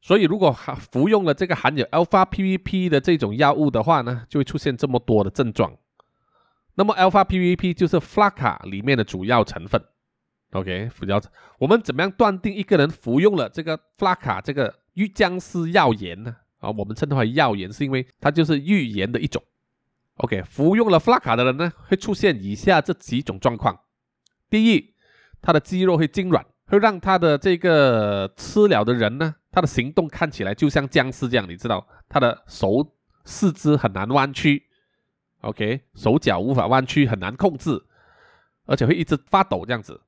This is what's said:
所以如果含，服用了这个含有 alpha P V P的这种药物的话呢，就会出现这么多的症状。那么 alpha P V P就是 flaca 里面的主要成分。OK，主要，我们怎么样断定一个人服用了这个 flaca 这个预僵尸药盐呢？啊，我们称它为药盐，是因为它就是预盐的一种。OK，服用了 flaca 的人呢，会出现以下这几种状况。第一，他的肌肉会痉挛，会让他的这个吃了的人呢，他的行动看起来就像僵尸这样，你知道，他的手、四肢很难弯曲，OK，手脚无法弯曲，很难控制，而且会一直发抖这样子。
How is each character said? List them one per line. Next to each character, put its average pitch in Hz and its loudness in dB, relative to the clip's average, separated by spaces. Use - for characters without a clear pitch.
所 180 0
以 208 2
如 175 0
果 180 2
含， 131 -8
服 139 -2
用 208 2
了 170 0
这 190 -4
个 175 0
含 143 2
有 131 0
alpha 175 2
P - -6
V 190 0
P 185 -2
的 143 2
这 170 2
种 107 -4
药 147 4
物 147 0
的 113 0
话 151 2
呢， 120 -8
就 147 -2
会 139 0
出 - -8
现 139 -4
这 147 -4
么 123 -2
多 107 2
的 95 -2
症 120 -2
状。 92 -2
那 196 2
么 208 2
alpha 190 4
P 190 -2
V 180 2
P 175 -2
就 175 0
是 180 2
flaca 147 -2
里 98 -10
面 135 2
的 113 0
主 95 -6
要 117 2
成 85 -8
分。 - -2
OK， 95 -8
主 101 -8
要， 98 0
我 131 -2
们 220 4
怎 - -8
么 147 -2
样 190 -4
断 196 0
定 202 -6
一 202 -8
个 196 0
人 143 4
服 135 -2
用 202 4
了 123 -4
这 160 -12
个 156 -6
flaca 180 -2
这 139 -8
个 127 -4
预 196 -2
僵 185 -2
尸 170 -6
药 165 4
盐 95 -10
呢？ 117 -14
啊， 107 -8
我 107 -6
们 107 -8
称 147 -6
它 143 -2
为 113 0
药 131 2
盐， 95 -8
是 143 -8
因 135 -4
为 127 -4
它 147 -2
就 160 2
是 147 0
预 170 0
盐 104 -4
的 120 -4
一 - -4
种。 - -6
OK， 101 -4
服 160 2
用 220 2
了 170 6
flaca 233 2
的 120 2
人 127 0
呢， 170 -2
会 190 2
出 208 -6
现 165 0
以 101 -6
下 180 2
这 165 -4
几 - -4
种 95 -10
状 120 0
况。 107 -4
第 220 4
一， - 0
他 - 0
的 156 4
肌 185 -4
肉 185 2
会 156 0
痉 185 -4
挛， 156 2
会 202 4
让 202 2
他 185 0
的 156 2
这 180 0
个 113 2
吃 208 2
了 117 4
的 117 0
人 117 0
呢， 156 -4
他 - 2
的 165 0
行 131 0
动 170 0
看 151 -4
起 - -8
来 101 -4
就 147 2
像 139 0
僵 131 0
尸 127 -6
这 120 -2
样， 101 0
你 85 -14
知 120 -10
道， 101 -2
他 - -2
的 120 0
手、 123 -2
四 - 0
肢 151 0
很 131 0
难 95 -8
弯 139 0
曲， 143 0
OK， 110 -4
手 117 2
脚 98 0
无 120 -2
法 110 0
弯 131 2
曲， 143 0
很 110 -4
难 98 -8
控 170 0
制， 127 -4
而 135 -2
且 123 -2
会 143 2
一 165 -4
直 156 -2
发 190 2
抖 95 -6
这 120 -6
样 110 -8
子。 - -20